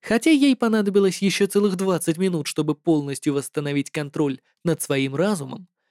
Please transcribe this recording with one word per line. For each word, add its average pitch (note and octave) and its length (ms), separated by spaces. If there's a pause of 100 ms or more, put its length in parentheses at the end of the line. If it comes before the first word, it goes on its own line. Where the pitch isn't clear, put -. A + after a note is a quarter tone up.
Хотя A#3 300
ей C#4 240
понадобилось G3+ 640
еще G3 260
целых G3+ 300
двадцать F3 400
минут, F3 300
чтобы D#3 280
полностью C#3+ 580
восстановить C#3+ 580
контроль C#3+ 500 (220)
над E3 180
своим C3+ 340
разумом, F3 520 (240)